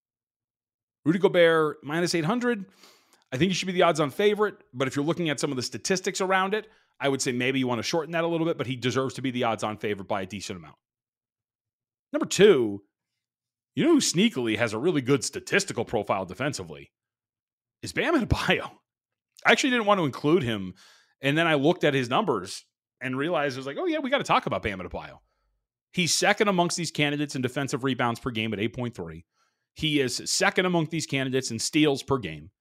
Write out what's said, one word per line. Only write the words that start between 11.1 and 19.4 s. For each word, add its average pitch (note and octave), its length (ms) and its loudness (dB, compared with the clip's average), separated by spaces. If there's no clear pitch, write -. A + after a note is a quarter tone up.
Number D#4 140 -2
two, B2+ 560 6
you E3 100 0
know E4+ 100 6
who C4 60 6
sneakily B2+ 580 2
has A2 160 0
a G#2+ 40 -4
really D3+ 220 0
good C3+ 240 2
statistical - 600 -2
profile G2+ 420 -2
defensively F2 640 -8
is G#2+ 120 -10
Bam C4+ 220 0
Adebayo. F#3 560 0